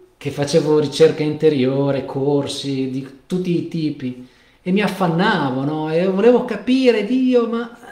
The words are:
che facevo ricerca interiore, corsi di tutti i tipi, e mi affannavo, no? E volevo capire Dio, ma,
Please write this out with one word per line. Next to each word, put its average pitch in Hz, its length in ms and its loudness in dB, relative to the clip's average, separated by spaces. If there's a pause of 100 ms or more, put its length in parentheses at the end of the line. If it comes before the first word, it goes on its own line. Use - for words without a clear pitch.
(180)
che 143 140 -8
facevo 151 480 2
ricerca 147 420 4
interiore, 139 840 0
corsi 135 840 -2
di 131 360 -10
tutti 180 320 -2
i - 100 -4
tipi, 139 600 -6 (340)
e 180 100 -4
mi 208 100 2
affannavo, 170 840 0
no? 156 300 -4
E 175 140 2
volevo 214 380 4
capire 233 600 0
Dio, 254 420 2
ma, 233 300 -6 (140)